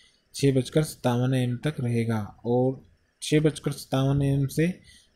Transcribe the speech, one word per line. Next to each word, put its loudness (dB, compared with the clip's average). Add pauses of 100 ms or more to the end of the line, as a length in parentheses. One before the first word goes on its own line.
(360)
छः 2
बजकर 0
सत्तावन 0
एम 0 (100)
तक -4
रहेगा 0 (260)
और 0 (400)
छः 2
बजकर 0
सत्तावन -2
एम 2
से 0 (480)